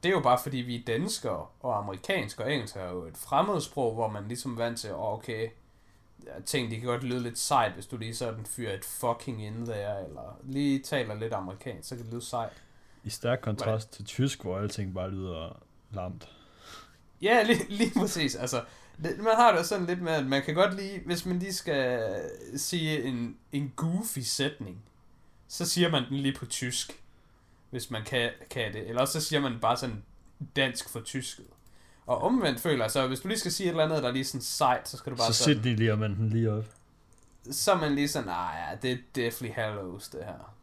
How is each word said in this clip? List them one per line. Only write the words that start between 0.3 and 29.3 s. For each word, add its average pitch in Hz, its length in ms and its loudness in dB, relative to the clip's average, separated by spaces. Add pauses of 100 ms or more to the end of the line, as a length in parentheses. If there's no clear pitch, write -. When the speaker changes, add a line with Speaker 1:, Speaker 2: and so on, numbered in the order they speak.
Speaker 1:
fordi, 131 140 -4
vi 123 200 -2
er 117 100 -8
danskere, 117 600 -2 (140)
og 120 180 0
amerikansk 107 640 -4
og 120 120 0
engelsk 117 240 -4
er 92 140 -6
jo 90 140 -6
et 80 120 -14
fremmedsprog, 139 800 0
hvor 113 140 0
man 104 200 -6
ligesom 120 240 -6
er 113 40 -6
vant 117 220 -2
til, 104 140 -8
åh, 101 200 -2
okay, 110 360 -4 (800)
ja, 67 200 -14
ting, 123 240 -2
det 110 100 -4
kan 123 80 -6
godt 123 160 0
lyde 123 180 -2
lidt 117 160 -6
sejt, 120 340 4
hvis - 140 -12
du 131 100 -10
lige 113 200 -6
sådan 110 300 -4
fyrer 110 280 -4
et 98 100 -8
fucking 117 600 -4
in 113 200 -8
there, 101 380 -4
eller 76 400 -12
lige 139 380 2
taler 120 320 -2
lidt 110 180 -4
amerikansk, 98 560 -8
så 123 80 -8
kan 120 80 -12
det 110 80 -10
lyde 117 120 -6
sejt. - 380 -6 (420)
Speaker 2:
I 107 60 -6
stærk 120 320 0
kontrast 110 460 0
Speaker 1:
Hvordan? - 80 -20
Speaker 2:
til 104 80 -12
tysk, 135 380 0
hvor 92 160 -2
alting 98 360 -2
bare 92 160 -4
lyder 90 520 -6 (280)
lamt. 92 380 -8 (920)
Speaker 1:
Ja, 220 200 8
lige, 214 260 6
lige 214 320 2
præcis. 160 340 2
Altså, 120 300 -2 (400)
det, 170 140 -2
man 220 180 4
har 233 160 10
det 170 60 6
jo 175 60 2
sådan 185 220 0
lidt 180 160 0
med, 165 100 2
at 143 140 2
man 139 160 2
kan 156 120 -2
godt 185 200 6
lige, 196 320 -6
hvis 170 200 -2
man 180 120 0
lige 190 140 -2
skal 123 640 0 (420)
sige 156 460 0
en, 120 340 -4 (160)
en 143 240 -2
goofy 175 420 0
sætning, 113 640 -4 (680)
så 175 200 -4
siger 175 220 4
man 143 180 4
den 135 80 -2
lige 139 220 0
på 123 80 -8
tysk, - 560 -6 (680)
hvis 123 200 -8
man 110 140 -4
kan, 120 260 2 (200)
kan 110 220 -4
det. 104 160 -8
Eller 117 120 0
også 135 200 2
så 156 60 -2
siger 147 140 2